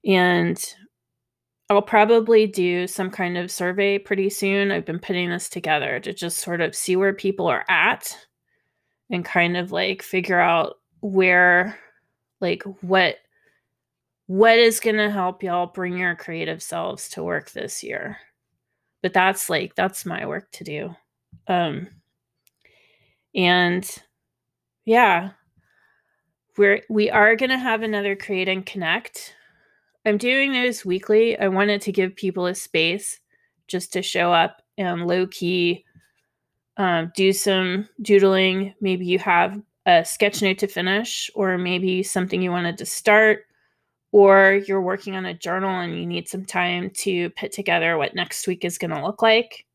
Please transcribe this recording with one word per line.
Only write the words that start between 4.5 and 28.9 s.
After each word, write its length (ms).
I've 140
been 160
putting 300
this 180
together 520
to 140
just 240
sort 220
of 160
see 200
where 160
people 360
are 200
at 480
and 140
kind 320
of, 160
like, 300
figure 360
out 380
where, 800
like, 220
what, 360
what 320
is 220
gonna 300
help 320
y'all 240
bring 320
your 160
creative 480
selves 480
to 140
work 260
this 320
year. 360
But 100
that's, 380
like, 240
that's 320
my 200
work 260
to 120
do. 320
Um, 400
and 540
yeah, 440
we're, 320
we 220
are 260
gonna 220
have 240
another 340
Create 320
and 160
Connect. 720